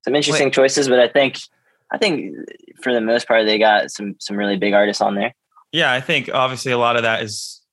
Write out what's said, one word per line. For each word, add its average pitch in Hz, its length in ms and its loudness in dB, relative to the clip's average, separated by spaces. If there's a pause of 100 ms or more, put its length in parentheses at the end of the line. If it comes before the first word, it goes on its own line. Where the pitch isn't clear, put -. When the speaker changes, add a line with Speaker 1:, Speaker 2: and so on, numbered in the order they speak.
Speaker 1:
Some 127 100 -2
interesting 147 320 2
Speaker 2:
Wait. 131 80 -2
Speaker 1:
choices, 135 340 2
but 123 120 4
I 117 80 4
think, 139 300 0 (520)
I - 80 -6
think 156 380 -4 (460)
for 127 100 -2
the 120 80 2
most 113 260 -2
part, 113 180 4
they 107 140 0
got 104 320 4
some, 101 280 -10
some 101 180 -10
really 101 200 -2
big 101 160 0
artists 101 300 2
on 101 120 0
there. 107 200 -4 (380)
Speaker 2:
Yeah, 151 200 0
I 127 80 0
think 139 320 -2
obviously 131 400 -2
a 120 60 0
lot 120 180 2
of 117 60 0
that 113 200 0
is - 380 -12 (120)